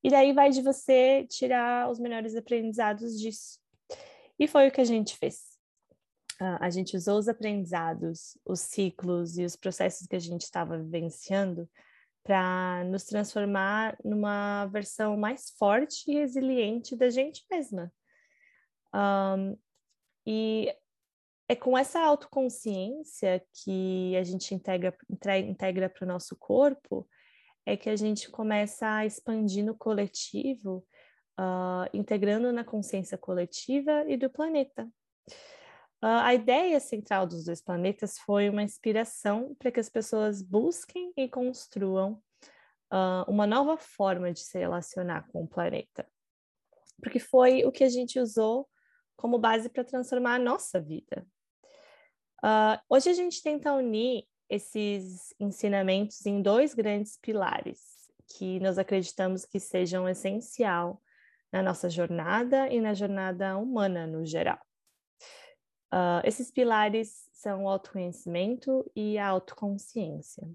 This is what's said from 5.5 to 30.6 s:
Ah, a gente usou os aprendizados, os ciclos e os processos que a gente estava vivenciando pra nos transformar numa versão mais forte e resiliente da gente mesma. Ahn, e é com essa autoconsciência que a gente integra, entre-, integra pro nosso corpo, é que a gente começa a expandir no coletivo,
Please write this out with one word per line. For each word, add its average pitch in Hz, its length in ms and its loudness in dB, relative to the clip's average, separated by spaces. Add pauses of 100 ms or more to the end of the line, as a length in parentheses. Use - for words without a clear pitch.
Ah, 185 280 -4
a - 20 0
gente 180 260 -4
usou 202 220 0
os 214 100 0
aprendizados, 170 1160 -4
os 180 140 -4
ciclos 175 800 -2
e 175 40 0
os 175 120 -4
processos 185 500 -4
que - 100 -8
a 180 40 -2
gente 170 240 -8
estava 170 340 -4
vivenciando 170 920 -4 (560)
pra 185 600 0
nos 185 220 -4
transformar 208 1000 -2
numa 202 600 -2
versão 208 500 -4
mais 214 400 -4
forte 240 540 2
e - 20 2
resiliente 254 840 0
da 247 140 4
gente 262 400 -2
mesma. 208 420 -6 (1000)
Ahn, 196 640 0 (680)
e 220 480 -2 (760)
é 247 60 4
com 254 220 2
essa 277 240 0
autoconsciência 208 1400 0 (180)
que 185 540 -2
a 185 60 0
gente 185 300 -6
integra, 185 420 -2 (140)
entre-, 196 400 -2
integra 185 400 -2
pro 185 180 -10
nosso 180 280 -6
corpo, - 720 2 (580)
é 202 120 -2
que - 120 -6
a 214 60 0
gente 214 340 -2
começa 214 580 -2
a 214 180 0
expandir 214 580 -2
no 214 120 -2
coletivo, 202 1120 -4 (520)